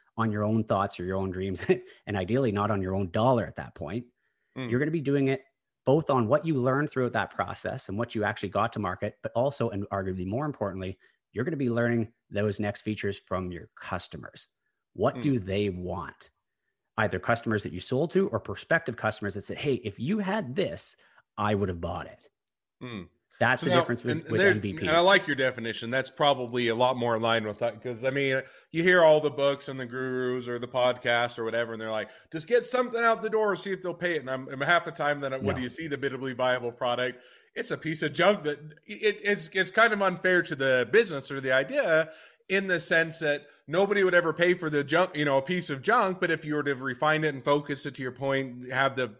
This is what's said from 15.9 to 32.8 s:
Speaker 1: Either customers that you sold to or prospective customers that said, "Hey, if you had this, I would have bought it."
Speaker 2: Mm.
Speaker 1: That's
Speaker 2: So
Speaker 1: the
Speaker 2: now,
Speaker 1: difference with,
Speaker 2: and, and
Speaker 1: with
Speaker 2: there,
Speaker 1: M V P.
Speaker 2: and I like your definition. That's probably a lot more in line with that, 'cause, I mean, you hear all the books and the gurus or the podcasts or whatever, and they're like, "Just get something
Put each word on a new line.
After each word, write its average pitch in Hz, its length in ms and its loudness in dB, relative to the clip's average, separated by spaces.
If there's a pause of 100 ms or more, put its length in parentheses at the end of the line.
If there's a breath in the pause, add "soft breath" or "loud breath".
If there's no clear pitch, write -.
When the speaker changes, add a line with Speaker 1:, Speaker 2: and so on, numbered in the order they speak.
Speaker 1:
Either 101 200 0
customers 113 460 0
that - 80 -8
you 90 80 -8
sold 131 320 -2
to 190 160 2
or 110 100 -2
prospective 123 580 -4
customers 107 380 -4
that 101 60 -8
said, - 180 -10
"Hey, 143 180 0
if 101 220 -8
you 180 200 -2
had 185 360 -4
this, 151 420 -4 (400 soft breath)
I 107 180 0
would 101 140 0
have 87 120 -6
bought 85 260 -6
it." - 240 -20 (500)
Speaker 2:
Mm. 107 280 -12 (300)
Speaker 1:
That's 120 240 2
Speaker 2:
So 165 80 0
Speaker 1:
the 180 40 4
Speaker 2:
now, 175 60 6
Speaker 1:
difference 120 240 -2
with, 123 80 -2
Speaker 2:
and, 160 100 -4
and - 80 -14
Speaker 1:
with - 100 2
Speaker 2:
there, 196 100 6
Speaker 1:
M 107 100 2
V 98 140 -4
P. - 120 -4
Speaker 2:
and 160 40 0
I 165 100 6
like 190 260 6
your 147 80 -2
definition. 117 560 -2
That's 131 200 -2
probably 123 580 2
a 110 80 2
lot 127 200 4
more 117 200 2
in 110 60 -2
line 113 220 2
with 104 140 -6
that, 110 240 -2
'cause, 120 220 -6
I 131 60 0
mean, 135 320 0 (280 loud breath)
you 160 120 -2
hear 180 200 8
all 156 180 10
the 151 100 0
books 139 380 0
and 131 120 -8
the 127 60 -6
gurus 127 600 -2
or 120 120 -4
the 120 100 -6
podcasts 123 720 2
or 113 60 -4
whatever, 113 280 -2
and 110 80 -8
they're 110 100 -6
like, 107 200 -4 (200 loud breath)
"Just 160 160 -10
get 233 160 2
something 240 400 -2